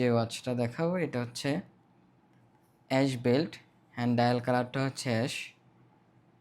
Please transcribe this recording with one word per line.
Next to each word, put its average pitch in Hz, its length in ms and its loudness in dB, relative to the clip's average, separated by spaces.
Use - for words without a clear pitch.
যে 123 100 4
ওয়াচটা 117 440 0
দেখাবো, 123 420 -2
এটা 135 280 -4
হচ্ছে 143 360 -4
অ্যাশ 135 360 2
বেল্ট, 127 280 2
and 120 160 2
ডায়াল 120 280 4
কালারটা 123 400 0
হচ্ছে 131 240 -6
অ্যাশ। 117 240 0